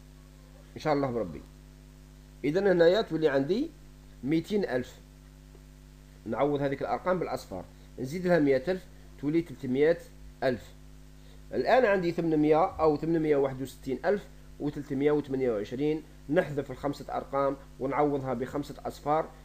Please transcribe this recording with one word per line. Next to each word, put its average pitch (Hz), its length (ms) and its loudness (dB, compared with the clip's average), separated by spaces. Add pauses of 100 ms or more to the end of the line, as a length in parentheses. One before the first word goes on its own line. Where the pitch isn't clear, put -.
(760)
إن - 40 -12
شاء 156 120 0
الله 139 180 2
بربي. 101 320 -4 (1000)
إذن 180 220 0
هنايا 180 360 6
تولي 156 260 0
عندي 151 420 2 (540)
ميتين 165 400 0
ألف، 127 360 -4 (1300)
نعوض 135 360 0
هذيك 139 200 -2
الأرقام 180 360 -2
بالأصفار، 113 460 -6 (340)
نزيد 165 280 -6
لها 175 120 6
مية 135 300 4
ألف 185 180 -4 (340)
تولي 156 220 0
تلتمية 143 560 0 (440)
ألف. 123 300 -2 (840)
الآن 214 300 4
عندي 190 280 2
ثمانمية 156 520 4
أو 156 320 2
ثمانمية 156 400 2
وواحد 135 260 0
وستين 131 420 -8
ألف 190 220 0 (340)
وثلاثمية 143 520 -2
وثمانية 131 400 0
وعشرين، 139 500 -2 (280)
نحذف 143 400 0
الخمسة 143 460 -8
أرقام 139 400 -2 (240)
ونعوضها 135 540 0
بخمسة 127 400 -6 (120)
أصفار 151 420 -2 (160)